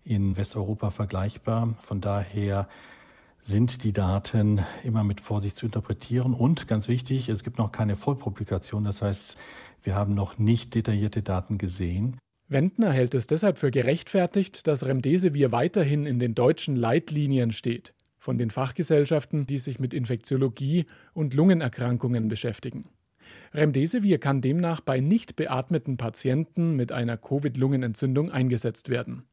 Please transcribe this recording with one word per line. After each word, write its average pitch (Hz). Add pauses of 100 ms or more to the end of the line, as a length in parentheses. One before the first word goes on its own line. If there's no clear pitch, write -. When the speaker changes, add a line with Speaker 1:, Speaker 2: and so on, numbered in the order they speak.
Speaker 1:
in 98
Westeuropa 101
vergleichbar. 110
Von 98
daher 101 (720)
sind 113
die 107
Daten 101 (220)
immer 110
mit 101
Vorsicht 101
zu -
interpretieren. 120
Und 127
ganz 107
wichtig, 123
es 107
gibt -
noch 107
keine 104
Vollpublikation. 104
Das 101
heißt, 98 (460)
wir 95
haben 101
noch 98
nicht 113
detaillierte 107
Daten 95
gesehen. 95 (300)
Speaker 2:
Wendner 175
hält 127
es 127
deshalb 160
für 139
gerechtfertigt, 170
dass 139
Remdesivir 139
weiterhin 147
in 127
den 120
deutschen 135
Leitlinien 135
steht, - (240)
von 127
den 117
Fachgesellschaften, 147
die 135
sich 123
mit 127
Infektiologie 135 (280)
und 151
Lungenerkrankungen 123
beschäftigen. 113 (640)
Remdesivir 156
kann 139
demnach 160
bei 131
nicht 170
beatmeten 131
Patienten 147
mit 123
einer 120
covid-Lungenentzündung 135
eingesetzt 123
werden. 123